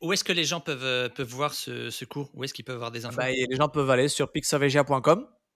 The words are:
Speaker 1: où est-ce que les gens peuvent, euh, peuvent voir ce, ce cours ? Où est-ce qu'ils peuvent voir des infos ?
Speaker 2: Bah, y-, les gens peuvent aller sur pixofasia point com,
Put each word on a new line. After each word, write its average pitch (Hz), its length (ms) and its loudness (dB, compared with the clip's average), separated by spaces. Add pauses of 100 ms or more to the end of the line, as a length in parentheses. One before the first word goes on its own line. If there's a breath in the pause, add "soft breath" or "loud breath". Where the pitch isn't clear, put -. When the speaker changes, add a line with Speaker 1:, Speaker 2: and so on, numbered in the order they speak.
Speaker 1:
où 170 100 -2
est-ce 190 120 0
que 190 80 0
les 170 120 0
gens 170 160 -2
peuvent, 131 240 -6
euh, 123 240 0
peuvent 123 180 -8
voir 139 280 -4
ce, 120 360 -8
ce - 140 -10
cours ? 143 300 -10
Où 135 100 -10
est-ce 135 80 -8
qu'ils - 140 -14
peuvent 127 120 -8
voir 117 120 -8
des 117 160 -8
infos ? 120 100 -10
Speaker 2:
Bah, 127 140 0
y-, 131 180 0
les 131 80 -2
gens 147 120 4
peuvent 139 220 2
aller 131 180 6
sur 139 220 -2
pixofasia 143 540 2
point 131 160 2
com, 170 260 4 (300)